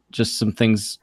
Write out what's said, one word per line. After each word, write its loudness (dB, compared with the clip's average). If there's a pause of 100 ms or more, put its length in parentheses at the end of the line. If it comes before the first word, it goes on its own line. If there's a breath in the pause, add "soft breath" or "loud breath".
just -2
some 0
things, 0